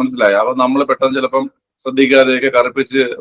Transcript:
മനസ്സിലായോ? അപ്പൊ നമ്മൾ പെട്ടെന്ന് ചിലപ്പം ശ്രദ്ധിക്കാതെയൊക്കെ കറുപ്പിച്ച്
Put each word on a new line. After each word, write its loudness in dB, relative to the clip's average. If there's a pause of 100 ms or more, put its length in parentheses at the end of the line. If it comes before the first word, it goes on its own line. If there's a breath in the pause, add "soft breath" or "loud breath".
മനസ്സിലായോ? 2
അപ്പൊ 0
നമ്മൾ 0
പെട്ടെന്ന് -2
ചിലപ്പം -4 (320)
ശ്രദ്ധിക്കാതെയൊക്കെ 2
കറുപ്പിച്ച് -2